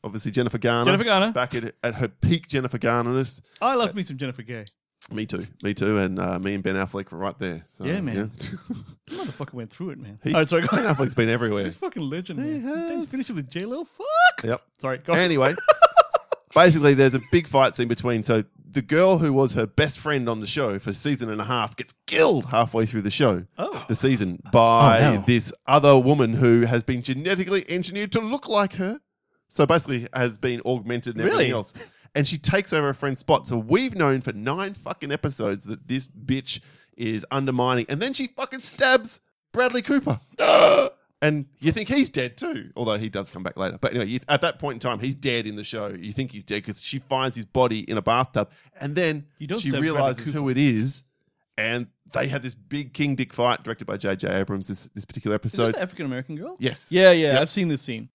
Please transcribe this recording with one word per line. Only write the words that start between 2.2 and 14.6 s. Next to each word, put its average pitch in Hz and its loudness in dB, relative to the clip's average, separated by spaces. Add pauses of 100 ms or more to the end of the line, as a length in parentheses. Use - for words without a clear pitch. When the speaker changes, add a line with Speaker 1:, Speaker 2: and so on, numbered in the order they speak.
Speaker 1:
Jennifer 127 -4
Garnerness. 120 0 (200)
Speaker 2:
I 254 0
love 220 0
me 202 -6
some 151 -10
Jennifer 127 -10
Gay. 110 -14 (460)
Speaker 1:
Me 107 -6
too. - -6 (180)
Me 101 -2
too. 104 2
And, 92 0
uh, 92 -2
me 98 -4
and 98 -6
Ben 95 -2
Affleck 98 -6
were 82 -12
right 95 -8
there. 82 -8
So, - -18
Speaker 2:
Yeah, 180 -4
man. 110 -6
Speaker 1:
yeah. - -6 (600)
<laughs> - -
Speaker 2:
Motherfucker 277 -10
went 117 -14
through 180 -12
it, 131 -14
man. 107 -18
Speaker 1:
He, 151 -2
Speaker 2:
All 165 4
right, 151 0
sorry, 170 2
go - -2
Speaker 1:
Ben 247 0
Speaker 2:
ahead. 160 2
Speaker 1:
Affleck's 127 -2
been 113 2
everywhere. 110 0
Speaker 2:
He's 92 -6
a - -20
fucking 311 -8
legend, 180 -8
Speaker 1:
He 302 -6
Speaker 2:
man. 294 -6
Speaker 1:
has. 320 -6
Speaker 2:
Then 339 -6
he's 320 -8
finished 262 -8
with 147 -8
J-Lo. 233 -8
Fuck. 659 2
Speaker 1:
Yep. 117 -2 (160)